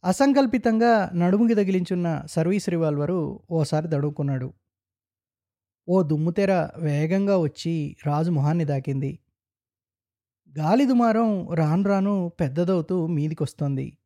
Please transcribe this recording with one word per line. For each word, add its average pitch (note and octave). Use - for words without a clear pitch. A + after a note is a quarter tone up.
అసంకల్పితంగా A#3
నడుముకి G3+
తగిలించున్న F3+
సర్వీస్ F3
రివాల్వరు D#3+
ఓసారి D#3+
దడుక్కున్నాడు. C#3+
ఓ F#3
దుమ్ముతెర E3
వేగంగా E3+
వచ్చి D#3+
రాజు D3
మొహాన్ని D#3
దాకింది. C#3
గాలి G#3
దుమారం A3+
రాను E3
రాను G3
పెద్దదవుతూ E3+
మీదికొస్తోంది. D3